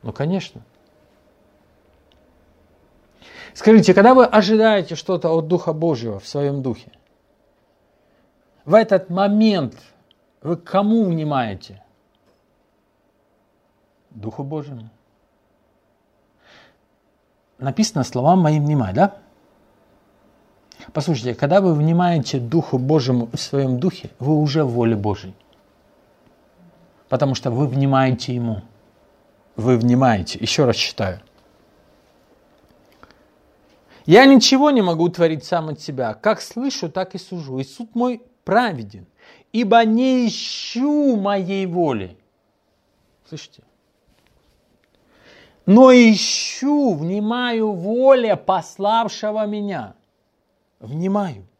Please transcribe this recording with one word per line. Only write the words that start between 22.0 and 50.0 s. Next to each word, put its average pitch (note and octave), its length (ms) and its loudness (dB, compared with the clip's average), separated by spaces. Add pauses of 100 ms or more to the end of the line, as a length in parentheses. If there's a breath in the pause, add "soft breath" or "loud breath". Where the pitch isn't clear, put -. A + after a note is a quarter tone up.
Духу B2+ 400 -2
Божьему B2+ 480 0
в - 100 -12
своем C3+ 420 -4
духе, - 380 -6
вы D3 180 -2
уже D3+ 280 0
в B2+ 80 -2
воле A#2 240 0
Божьей. G2+ 400 -8 (1700)
Потому C3 280 -2
что B2 160 -6
вы C3+ 160 -2
внимаете C3 680 -2
Ему. A#2 300 -6 (920)
Вы A#2+ 220 0
внимаете. A#2+ 640 0
Еще C3 260 0
раз A#2+ 100 0
читаю. F#2+ 460 -6 (2750 soft breath)
«Я A3 180 8
ничего C4+ 460 6
не B3 100 2
могу E3+ 280 0
творить E3 360 -2
сам D#3+ 240 -4
от C#3+ 100 -12
себя. B2+ 360 -8
Как - 260 -2
слышу, B3+ 480 -8
так F#3 240 -8
и F#3 60 -12
сужу. C#3 400 -10
И C3+ 40 -6
суд A3+ 300 -16
мой A#3+ 300 -4 (200)
праведен. D3 600 -4 (480 soft breath)
Ибо A3+ 320 4
не B3 420 0
ищу C#4+ 880 -2
моей G3 520 -4
воли». C3+ 500 -4 (1120)
Слышите? - 320 -20 (2000 soft breath)
«Но B3+ 240 8
ищу, B3 1040 2
внимаю G#3+ 800 -4
воле A3+ 600 2
пославшего G#3+ 1120 -4
меня». G3+ 480 -8 (840)